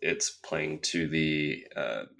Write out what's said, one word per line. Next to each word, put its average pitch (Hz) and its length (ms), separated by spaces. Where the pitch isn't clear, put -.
it's 82 280
playing 78 540
to 82 240
the, 76 680
uh, 58 280